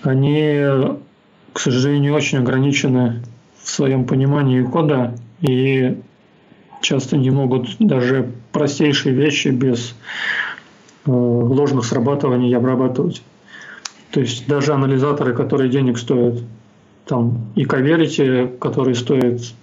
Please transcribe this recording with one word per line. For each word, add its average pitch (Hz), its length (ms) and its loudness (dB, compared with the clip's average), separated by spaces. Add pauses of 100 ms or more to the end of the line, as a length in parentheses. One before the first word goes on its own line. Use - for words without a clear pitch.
они, 143 920 2 (560)
к - 60 -10
сожалению, 143 560 0
очень 143 240 0
ограничены 127 840 0 (400)
в - 80 -14
своём 135 360 0
понимании 135 580 2
кода 139 500 0 (280)
и 131 560 0 (840)
часто 143 360 0
не 131 120 2
могут 131 380 0 (120)
даже 131 520 2 (200)
простейшие 143 600 0
вещи 147 360 2
без, 123 460 0 (1120)
э, 143 60 0
ложных 123 760 2
срабатываний 127 720 0
обрабатывать. 123 640 0 (920)
То 151 80 0
есть 117 280 -4
даже 143 260 0
анализаторы, 135 600 0
которые 131 360 0
денег 127 280 0
стоят, 120 420 -2 (680)
там, 117 500 -2
и 143 80 2
Coverity, 135 960 0
который 127 380 0
стоит 120 460 0 (220)